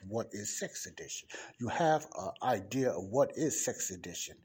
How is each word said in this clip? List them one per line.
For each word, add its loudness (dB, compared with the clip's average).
what -2
is -6
sex -6
addiction. -10
You -2
have 4
an -4
idea 2
of -2
what 4
is 2
sex -2
addiction, -8